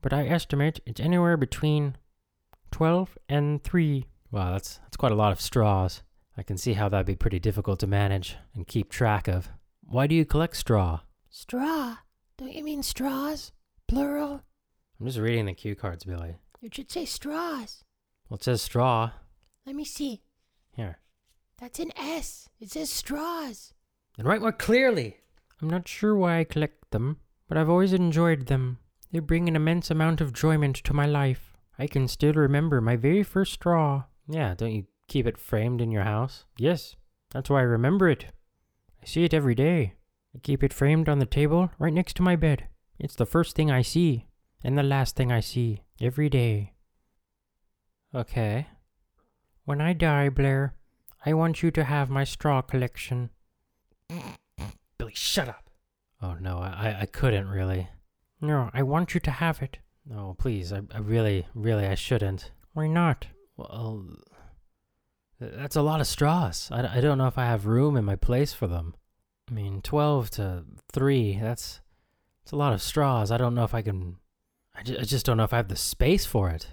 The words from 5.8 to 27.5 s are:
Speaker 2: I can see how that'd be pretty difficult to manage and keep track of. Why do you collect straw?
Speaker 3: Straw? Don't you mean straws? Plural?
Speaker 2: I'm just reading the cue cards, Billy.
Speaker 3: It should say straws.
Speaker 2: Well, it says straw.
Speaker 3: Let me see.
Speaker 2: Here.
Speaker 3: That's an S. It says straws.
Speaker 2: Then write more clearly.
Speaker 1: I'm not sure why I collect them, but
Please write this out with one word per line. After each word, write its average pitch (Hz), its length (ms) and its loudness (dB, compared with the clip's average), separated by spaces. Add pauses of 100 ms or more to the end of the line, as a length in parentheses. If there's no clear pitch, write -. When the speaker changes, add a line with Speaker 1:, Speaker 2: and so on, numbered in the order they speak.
Speaker 2:
I 101 60 -10
can - 140 -6
see 117 160 -2
how 104 160 0
that'd 95 180 2
be 98 80 0
pretty 98 240 0
difficult 98 420 -2
to 104 60 -2
manage 98 500 0 (180)
and 92 120 -8
keep - 240 -4
track 107 380 0
of. 90 220 -2 (320)
Why 131 260 0
do 160 80 4
you 160 80 4
collect 160 320 0
straw? 87 440 0 (280)
Speaker 3:
Straw? 262 720 -4 (380)
Don't 262 160 -14
you 302 120 -12
mean 294 180 -6
straws? 277 680 -6 (340)
Plural? 285 560 -2 (560)
Speaker 2:
I'm 107 80 -8
just 123 120 -6
reading 113 280 0
the 92 80 -6
cue 104 220 -8
cards, 87 260 -8
Billy. 82 320 -10 (260)
Speaker 3:
It 233 140 -18
should - 160 -14
say 349 140 -6
straws. 294 800 -8 (440)
Speaker 2:
Well, 113 100 -12
it - 40 -14
says 123 180 0
straw. 120 520 0 (540)
Speaker 3:
Let 269 100 -10
me 294 80 -8
see. 277 380 -8 (500)
Speaker 2:
Here. 98 260 -10 (600)
Speaker 3:
That's 247 200 -16
an 330 180 -8
S. 302 520 -10 (120)
It 208 100 -18
says 311 200 -8
straws. 302 840 -8 (440)
Speaker 2:
Then 110 100 -4
write 202 140 2
more 226 120 0
clearly. 220 680 2 (440)
Speaker 1:
I'm 156 80 -2
not 175 180 -4
sure 214 260 2
why 175 240 4
I 165 60 2
collect - 460 -4
them, 123 280 -2 (300)
but - 80 0